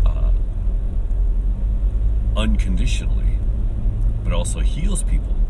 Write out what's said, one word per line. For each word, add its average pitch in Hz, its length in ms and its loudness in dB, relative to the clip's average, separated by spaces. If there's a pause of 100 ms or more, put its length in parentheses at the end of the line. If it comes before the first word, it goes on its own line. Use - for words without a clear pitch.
uh, - 260 2 (2000)
unconditionally, - 1040 0 (840)
but 87 100 0
also 87 260 -2
heals - 420 0
people - 340 0 (140)